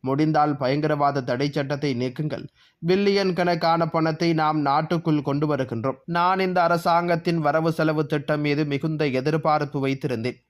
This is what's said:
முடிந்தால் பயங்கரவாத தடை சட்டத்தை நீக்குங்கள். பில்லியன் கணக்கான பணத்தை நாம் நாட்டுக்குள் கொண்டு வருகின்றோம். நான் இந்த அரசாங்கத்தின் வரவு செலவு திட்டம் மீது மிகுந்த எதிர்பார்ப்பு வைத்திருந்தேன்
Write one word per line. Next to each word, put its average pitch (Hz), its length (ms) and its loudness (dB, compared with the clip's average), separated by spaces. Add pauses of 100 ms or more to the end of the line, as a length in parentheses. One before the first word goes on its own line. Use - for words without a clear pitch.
முடிந்தால் 147 520 2
பயங்கரவாத 143 680 0
தடை 127 260 -2
சட்டத்தை 143 460 -4
நீக்குங்கள். 127 480 -4 (380)
பில்லியன் 190 540 2
கணக்கான 165 540 2
பணத்தை 165 440 0
நாம் 156 280 2
நாட்டுக்குள் 156 600 0
கொண்டு 143 260 0
வருகின்றோம். 131 600 -2
நான் 180 340 2
இந்த 185 200 2
அரசாங்கத்தின் 170 800 2
வரவு 160 320 2
செலவு 156 320 0
திட்டம் 147 380 -2
மீது 147 220 0
மிகுந்த 151 460 -2
எதிர்பார்ப்பு 147 680 0
வைத்திருந்தேன் 131 720 -4